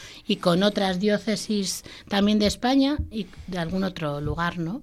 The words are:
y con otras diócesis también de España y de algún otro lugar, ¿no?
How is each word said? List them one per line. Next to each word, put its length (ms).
y 120
con 260
otras 360
diócesis 840
también 320
de 80
España 500
y 160
de 140
algún 240
otro 360
lugar, 380
¿no? 240